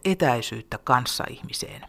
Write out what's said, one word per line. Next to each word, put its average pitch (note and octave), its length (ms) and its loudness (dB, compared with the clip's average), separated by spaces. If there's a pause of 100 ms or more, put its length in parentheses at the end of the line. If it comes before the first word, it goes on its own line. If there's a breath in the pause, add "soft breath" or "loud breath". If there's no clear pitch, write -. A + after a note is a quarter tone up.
etäisyyttä A#2+ 800 2
kanssaihmiseen. - 1040 -2